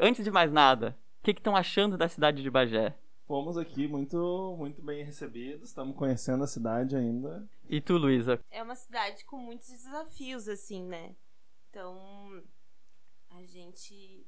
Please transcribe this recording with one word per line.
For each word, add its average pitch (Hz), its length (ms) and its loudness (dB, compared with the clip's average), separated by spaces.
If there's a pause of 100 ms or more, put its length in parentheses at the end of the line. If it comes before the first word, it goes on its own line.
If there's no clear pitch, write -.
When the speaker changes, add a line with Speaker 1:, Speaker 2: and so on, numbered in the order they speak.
Speaker 1:
Antes 233 240 6
de 208 60 2
mais 175 200 6
nada, 131 460 8 (240)
o - 40 -8
que 208 100 6
que - 80 -6
tão 208 120 4
achando 196 440 4
da 165 100 4
cidade 147 340 4
de 135 60 0
Bagé? 117 480 4 (300)
Speaker 2:
Fomos 156 320 -2
aqui 156 280 -2
muito, 170 720 -2
muito 147 240 -6
bem 147 240 -6
recebidos, 135 640 -8
estamos 139 260 -6
conhecendo 131 480 2
a 143 40 2
cidade 120 500 0
ainda. 131 500 -2 (220)
Speaker 1:
E 151 140 0
tu, 180 160 4
Luísa? 127 420 6 (100)
Speaker 3:
É 208 120 -8
uma 233 120 -8
cidade 214 520 -4
com 285 100 -10
muitos 240 320 -10
desafios, 254 800 -8
assim, 202 360 -6
né? 180 300 -8 (540)
Então, 196 720 -10 (880)
a 175 160 -12
gente 180 840 -12